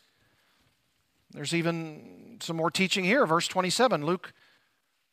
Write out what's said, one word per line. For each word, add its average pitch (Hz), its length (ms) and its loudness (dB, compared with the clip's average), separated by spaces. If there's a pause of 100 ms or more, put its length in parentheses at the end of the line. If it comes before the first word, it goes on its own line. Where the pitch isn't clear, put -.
(1300)
There's 147 240 -6
even 160 840 -6
some 165 160 -6
more 160 120 2
teaching 185 360 0
here, 247 200 4
verse 165 220 2
twenty-seven, 180 580 2
Luke 180 280 -4 (800)